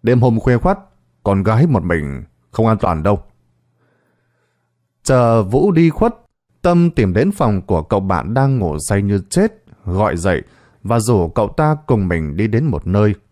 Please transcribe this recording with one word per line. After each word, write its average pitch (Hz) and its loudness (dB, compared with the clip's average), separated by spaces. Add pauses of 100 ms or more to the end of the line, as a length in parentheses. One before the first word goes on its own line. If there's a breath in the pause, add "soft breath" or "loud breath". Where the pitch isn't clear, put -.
Đêm 117 2
hôm 117 2
khuya 123 2
khoắt, 190 0 (440)
con 98 0
gái 110 2
một 107 0
mình 73 -4 (260)
không 110 -2
an 110 2
toàn 82 -2
đâu." 98 0 (1800)
Chờ 117 2
Vũ 139 0
đi 165 4
khuất, 233 0 (480)
Tâm 175 4
tìm 98 0
đến 139 2
phòng 104 -2
của 82 -2
cậu 98 -2
bạn 95 -4
đang 135 0
ngủ 78 -2
say 101 -2
như 101 0 (100)
chết, 214 -2 (200)
gọi 92 0
dậy 85 -2 (400 soft breath)
và 113 0
rủ 107 0
cậu 104 -2
ta 151 0 (100)
cùng 101 0
mình 78 -4
đi 104 -2
đến 113 -2
một 92 -4
nơi. 101 2 (180)